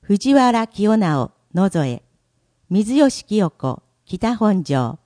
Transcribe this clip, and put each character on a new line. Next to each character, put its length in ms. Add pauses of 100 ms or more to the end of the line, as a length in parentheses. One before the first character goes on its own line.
藤 320
原 340
清 300
直、 340 (220)
野 160
添、 320 (680)
水 260
吉 300
清 240
子、 320 (240)
北 300
本 280
庄 420